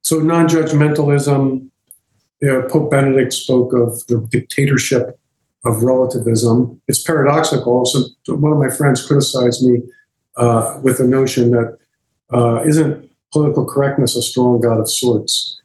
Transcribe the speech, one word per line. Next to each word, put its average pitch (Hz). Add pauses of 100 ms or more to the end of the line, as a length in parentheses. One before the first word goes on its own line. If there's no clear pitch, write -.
So 160
non-judgmentalism, 147 (760)
you 143
know, 131
Pope 151
Benedict 135
spoke 123
of 120
the 113
dictatorship - (460)
of 110
relativism. 120
It's -
paradoxical. 139
So 127 (280)
one 147
of 147
my 135
friends 135
criticized 127
me, 123 (540)
uh, 117
with 131
the 131
notion 127
that, 117 (540)
uh, 117
isn't 156 (200)
political 147
correctness 139
a 117
strong 123
god 117
of 107
sorts? -